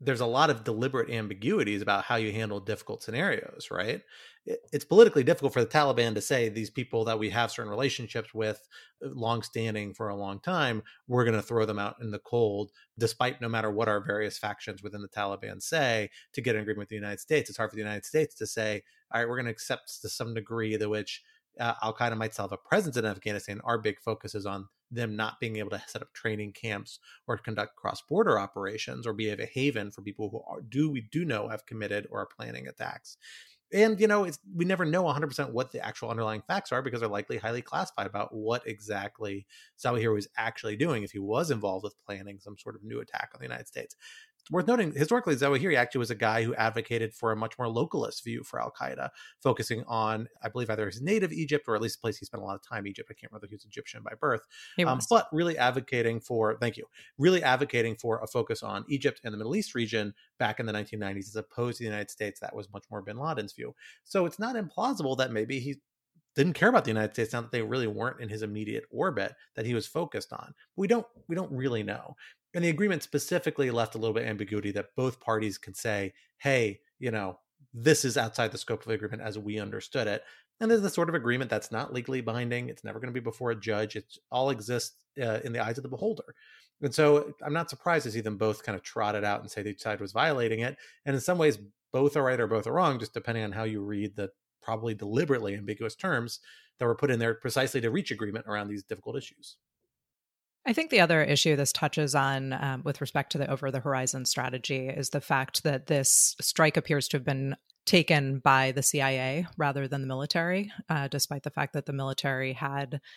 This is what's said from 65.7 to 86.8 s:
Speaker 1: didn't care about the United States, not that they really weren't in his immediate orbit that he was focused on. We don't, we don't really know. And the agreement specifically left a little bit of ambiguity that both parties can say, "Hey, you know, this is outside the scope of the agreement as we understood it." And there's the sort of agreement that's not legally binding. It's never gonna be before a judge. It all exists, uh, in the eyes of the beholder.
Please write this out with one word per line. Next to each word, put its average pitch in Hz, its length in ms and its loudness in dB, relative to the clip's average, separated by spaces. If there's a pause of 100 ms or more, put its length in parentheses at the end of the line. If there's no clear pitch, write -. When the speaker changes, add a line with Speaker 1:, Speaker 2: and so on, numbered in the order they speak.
Speaker 1:
didn't 151 200 4
care 202 140 6
about 240 160 6
the 117 60 2
United 107 240 2
States, 113 180 0
not 120 100 -2
that 113 100 -10
they 120 100 0
really 120 240 0
weren't 107 340 -4
in 113 80 -8
his 107 140 -6
immediate 107 480 -4
orbit 120 440 -2 (200)
that 113 120 -6
he 120 80 0
was 107 120 0
focused 156 460 -6
on. - 200 -12 (220)
We 196 140 0
don't, 233 180 4 (220)
we 165 80 -4
don't 175 160 -4
really 127 320 0
know. - 320 -8 (380)
And 175 80 0
the 170 80 4
agreement 175 320 2
specifically 143 680 0
left 117 240 0
a 113 40 -6
little 110 140 0
bit 117 120 0
of 113 40 -2
ambiguity 101 440 -2
that 101 220 -6
both 127 260 -2
parties 107 360 0
can - 160 -16
say, 101 400 -2 (240)
"Hey, 120 440 2 (180)
you 127 120 -2
know, 98 280 -4 (340)
this 123 320 6
is 123 140 0
outside 113 340 0
the 120 60 -10
scope - 220 -6
of - 80 -10
the 113 40 -2
agreement 107 300 -4
as 107 160 -8
we 104 200 -6
understood 107 480 -4
it." 104 160 -2 (380)
And 226 100 2
there's 226 120 6
the 196 80 0
sort 170 180 2
of 165 60 0
agreement 123 340 2
that's 107 240 -2
not 123 220 -4
legally 127 260 -4
binding. 120 480 -2
It's 156 160 -14
never 107 160 -10
gonna 127 120 -6
be 123 80 -4
before 117 320 -2
a 110 60 -2
judge. 107 380 -2
It - 220 -12 (120)
all 131 200 4
exists, 117 480 -4 (200)
uh, 117 260 0
in 117 100 -4
the 117 100 -2
eyes 117 140 -2
of 127 40 -6
the 127 60 -10
beholder. 190 460 -4 (480)